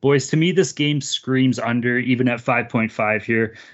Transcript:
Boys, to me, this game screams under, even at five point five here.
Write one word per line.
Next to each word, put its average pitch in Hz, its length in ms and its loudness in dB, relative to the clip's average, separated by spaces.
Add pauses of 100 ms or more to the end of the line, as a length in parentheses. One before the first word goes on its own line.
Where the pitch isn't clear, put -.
Boys, 139 300 4
to 151 60 2
me, 165 140 2
this 180 220 0
game 147 280 -2
screams 131 600 0
under, 120 360 -2
even 123 300 0
at 120 140 -4
five 120 300 -2
point 113 200 0
five 107 320 -2
here. 113 340 -2 (180)